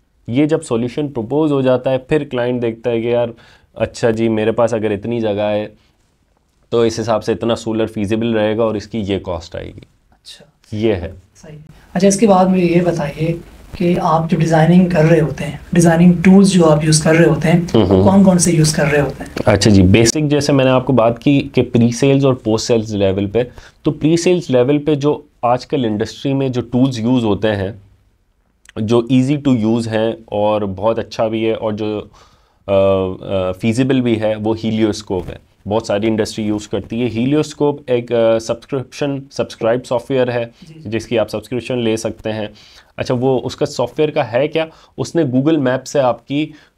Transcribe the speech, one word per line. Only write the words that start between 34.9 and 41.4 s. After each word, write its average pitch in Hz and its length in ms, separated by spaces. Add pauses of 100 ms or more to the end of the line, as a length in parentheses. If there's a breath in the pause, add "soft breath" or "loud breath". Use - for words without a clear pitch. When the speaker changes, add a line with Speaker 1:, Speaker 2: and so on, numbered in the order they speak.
Speaker 1:
है। - 140 (280)
बहुत 110 200
सारी 104 200
इंडस्ट्री 107 380
यूज़ 104 240
करती 113 320
है। 123 100
Helioscope 143 800
एक, 120 240
अ, 113 260
सब्सक्रिप्शन, 135 920
सब्सक्राइब 123 520
सॉफ्टवेयर 127 460
है, 120 160
Speaker 2:
जी, 156 340
जी। 104 100
Speaker 1:
जिसकी 113 280
आप 104 100
सब्सक्रिप्शन 120 500